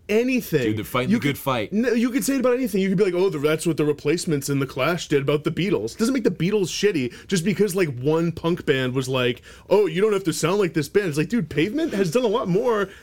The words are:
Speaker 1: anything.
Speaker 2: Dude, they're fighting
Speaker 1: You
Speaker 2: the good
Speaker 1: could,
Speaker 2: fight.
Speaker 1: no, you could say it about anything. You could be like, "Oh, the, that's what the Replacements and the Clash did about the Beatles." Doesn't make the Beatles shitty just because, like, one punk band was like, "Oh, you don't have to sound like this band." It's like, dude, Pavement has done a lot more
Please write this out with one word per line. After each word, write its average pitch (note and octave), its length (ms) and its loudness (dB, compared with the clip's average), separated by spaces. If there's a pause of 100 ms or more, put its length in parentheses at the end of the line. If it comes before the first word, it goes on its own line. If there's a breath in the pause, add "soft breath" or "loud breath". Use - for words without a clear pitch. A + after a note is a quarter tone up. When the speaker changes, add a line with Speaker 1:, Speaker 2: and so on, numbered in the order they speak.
Speaker 1:
anything. A3 540 0
Speaker 2:
Dude, G#2+ 160 0
they're G#2 40 -4
fighting B2+ 280 -2
Speaker 1:
You A3 40 4
Speaker 2:
the A#2+ 60 0
good C#3 140 0
Speaker 1:
could, - 20 -8
Speaker 2:
fight. B2 340 -2
Speaker 1:
no, A3+ 220 0
you A#3+ 160 2
could B3 160 -2
say C4+ 100 0
it C4+ 60 -2
about B3 140 2
anything. G#3 260 0
You F#3+ 80 2
could F#3+ 80 2
be G#3 80 2
like, F3+ 80 2
"Oh, F#3 160 2
the, D#3 100 -2
that's D#3 260 0
what D#3+ 120 0
the D#3 80 0
Replacements D3 640 -2
and C#3 120 0
the C3+ 60 -2
Clash D#3 400 -2
did G#3 140 2
about D3 240 0
the D#3+ 60 0
Beatles." D#3+ 460 -2
Doesn't A3+ 160 0
make B3+ 120 -2
the A#3+ 40 4
Beatles G#3 360 0
shitty D3+ 480 -2 (160 loud breath)
just F3 160 0
because, G3 280 2
like, E3 280 -2
one D#3+ 320 0
punk E3+ 320 -4
band C3 300 2
was C3 120 -2
like, B2+ 360 0 (260 loud breath)
"Oh, G3+ 160 6
you E3 160 -2
don't A3 100 4
have G3 140 0
to D3+ 80 2
sound F#3 260 0
like F#3 140 0
this D3+ 160 -2
band." G3+ 180 2
It's D3 100 -2
like, D#3 120 0
dude, G#3+ 200 -2
Pavement G#3+ 440 0
has G3 180 0
done B3+ 140 0
a - 20 2
lot G3 220 0
more G3+ 400 0 (140)